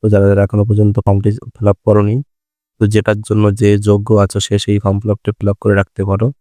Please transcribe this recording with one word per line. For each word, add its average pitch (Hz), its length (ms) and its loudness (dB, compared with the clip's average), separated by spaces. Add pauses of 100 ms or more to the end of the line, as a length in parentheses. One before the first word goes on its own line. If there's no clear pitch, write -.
তো - 60 -4
যারা, 98 180 4
যারা 101 160 2
এখনো 104 220 0
পর্যন্ত 104 340 2
ফর্মটি 101 320 0 (220)
ফিল 104 140 -2
আপ 101 180 2
করোনি, 104 300 2 (680)
তো - 40 2
যেটার 107 360 0
জন্য 107 220 0 (120)
যে 104 220 2
যোগ্য 104 360 0
আছো, 101 260 0
সে - 200 -4
সেই 104 200 -2
ফর্ম 101 200 -2
ফিল 104 120 -4
আপটি - 200 -4
ফিল 101 180 -4
আপ 101 120 -4
করে 101 140 0
রাখতে 98 280 -4
পারো। 98 240 -2 (140)